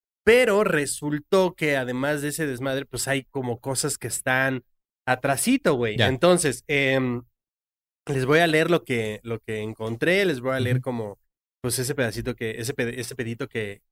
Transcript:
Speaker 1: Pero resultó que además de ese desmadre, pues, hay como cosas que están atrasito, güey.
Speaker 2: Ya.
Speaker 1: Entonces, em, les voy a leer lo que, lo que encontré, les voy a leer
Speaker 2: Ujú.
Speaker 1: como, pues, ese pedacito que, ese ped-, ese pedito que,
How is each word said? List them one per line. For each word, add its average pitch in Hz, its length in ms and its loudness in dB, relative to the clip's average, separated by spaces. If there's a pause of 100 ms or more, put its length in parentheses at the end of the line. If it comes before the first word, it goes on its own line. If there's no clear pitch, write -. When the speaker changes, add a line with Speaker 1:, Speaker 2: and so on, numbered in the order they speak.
(240)
Speaker 1:
Pero 220 400 4
resultó 156 920 0
que 151 200 0
además 131 460 -2
de 147 80 -4
ese 151 180 -4
desmadre, 135 380 -4
pues, - 240 -6
hay 135 200 0
como 123 300 -4
cosas 135 380 -4
que - 100 -8
están 131 560 0 (420)
atrasito, 139 680 2
güey. 117 240 0
Speaker 2:
Ya. 110 100 4
Speaker 1:
Entonces, 151 600 2
em, 131 560 2 (840)
les 131 180 -2
voy 143 140 6
a 170 80 6
leer 160 240 2
lo 165 120 2
que, 110 400 -2
lo 113 160 -6
que 110 220 -6
encontré, 113 640 0
les 151 140 0
voy 131 160 -2
a 131 40 -2
leer 123 180 0
Speaker 2:
Ujú. 127 60 -4
Speaker 1:
como, 113 360 -8 (420)
pues, 120 180 -2
ese 127 160 -4
pedacito 117 400 -4
que, 113 240 -6
ese 120 140 -6
ped-, 123 260 -4
ese 123 160 -10
pedito 117 320 -6
que, 104 340 -8 (100)